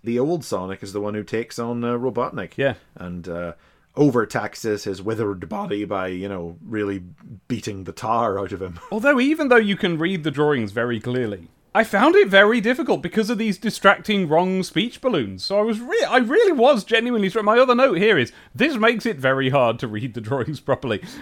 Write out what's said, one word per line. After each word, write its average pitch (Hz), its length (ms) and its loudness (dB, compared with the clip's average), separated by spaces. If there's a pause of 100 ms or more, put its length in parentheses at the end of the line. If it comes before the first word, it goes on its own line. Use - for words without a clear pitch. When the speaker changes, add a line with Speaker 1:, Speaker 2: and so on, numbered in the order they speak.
Speaker 1:
the 120 140 -2
old 151 260 -2
Sonic 95 380 -6
is 98 100 -12
the 101 80 -4
one 104 140 -6
who 107 100 -6
takes 113 340 -6
on, 120 240 -6
uh, 120 140 -2
Robotnik. 120 600 -4
Speaker 2:
Yeah. 135 160 0 (200)
Speaker 1:
And, 87 320 -12
uh, 85 260 -8 (540)
overtaxes 110 800 -2
his 95 180 -6
withered 101 460 -4
body 107 360 -6
by, 92 240 -4
you 92 200 -6
know, 85 280 -8 (100)
really 101 360 -4 (460)
beating 104 360 -8
the 98 80 -12
tar 113 460 -2
out 98 140 -6
of 92 100 -10
him. 90 220 -10
<laughs> - 80 -16
Speaker 2:
Although, 240 280 2
even 294 280 0
though 247 80 6
you 202 200 4
can 170 220 -2
read 170 260 -2
the 156 60 0
drawings 139 420 0
very 117 280 -2
clearly, 110 480 -4 (260)
I 214 100 2
found 240 320 4
it 392 120 6
very 208 320 6
difficult 240 400 0
because 214 300 -2
of 220 80 -2
these 214 180 -2
distracting 196 720 2
wrong 185 340 2
speech - 380 -4
balloons. 113 420 -2
So 196 160 -2
I 208 40 2
was 220 180 -2
re-, 349 260 -2
I 233 120 2
really 339 340 4
was 247 320 4
genuinely 226 460 0
str-, 226 100 -2
my 214 180 4
other 254 160 6
note 247 220 4
here 196 220 4
is, 117 120 0 (240)
"This 240 220 0
makes 220 300 2
it 208 100 -2
very 131 320 0
hard 123 300 2
to 123 100 -6
read 107 240 -6
the 117 80 -8
drawings 127 400 -6
properly." 170 420 -2 (200)